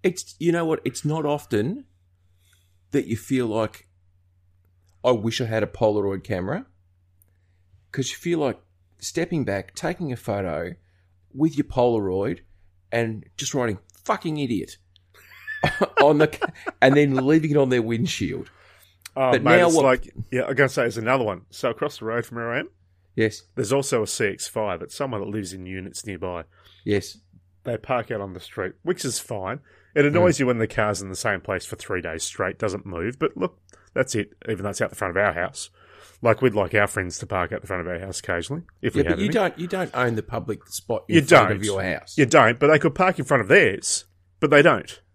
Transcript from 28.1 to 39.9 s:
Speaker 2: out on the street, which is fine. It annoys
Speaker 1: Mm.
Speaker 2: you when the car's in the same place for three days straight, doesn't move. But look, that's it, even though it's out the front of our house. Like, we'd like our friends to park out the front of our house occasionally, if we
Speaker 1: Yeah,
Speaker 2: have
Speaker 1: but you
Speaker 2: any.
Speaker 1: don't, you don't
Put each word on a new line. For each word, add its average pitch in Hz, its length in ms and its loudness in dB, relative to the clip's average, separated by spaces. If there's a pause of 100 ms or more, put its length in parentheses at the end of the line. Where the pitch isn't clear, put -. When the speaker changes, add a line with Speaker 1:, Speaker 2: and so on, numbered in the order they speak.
Speaker 2:
out 107 80 -4
on 98 140 -10
the 87 80 -14
street, - 320 -8 (100)
which 170 220 -4
is 120 140 -4
fine. 104 420 -8 (340)
It 147 100 6
annoys 175 300 4
Speaker 1:
Mm. - 40 -8
Speaker 2:
you 135 80 2
when 120 100 2
the 110 100 0
car's 104 340 -2
in 98 80 -10
the 92 60 -8
same 98 240 -2
place 92 260 -6
for - 120 -12
three 90 240 -6
days 82 220 -8
straight, - 360 -6
doesn't 101 260 -4
move. 98 340 -6
But - 180 -4
look, - 220 -6 (340)
that's 127 220 -2
it, - 180 -4 (160)
even 98 140 -4
though 101 80 -4
it's - 100 -6
out 113 80 -2
the - 80 -14
front 90 180 -4
of 101 80 2
our 101 100 2
house. - 360 -6 (520)
Like, 113 200 4
we'd 120 140 2
like 95 180 0
our 104 140 4
friends 90 320 -6
to 95 80 -10
park 90 260 -2
out - 80 -8
the - 60 -20
front 90 140 -4
of 82 60 -8
our 87 120 -6
house 95 200 -10
occasionally, 98 440 -6 (180)
if - 140 -4
we - 80 2
Speaker 1:
Yeah, 165 60 0
Speaker 2:
have 165 80 0
Speaker 1:
but 190 40 -4
you 208 40 0
Speaker 2:
any. 175 80 0
Speaker 1:
don't, 180 260 0
you 175 80 -6
don't 185 260 -4